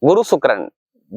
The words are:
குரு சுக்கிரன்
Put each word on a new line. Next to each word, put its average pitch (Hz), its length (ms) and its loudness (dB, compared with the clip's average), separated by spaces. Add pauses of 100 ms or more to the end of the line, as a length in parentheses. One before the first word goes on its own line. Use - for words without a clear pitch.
குரு 196 240 4
சுக்கிரன் 123 340 0 (520)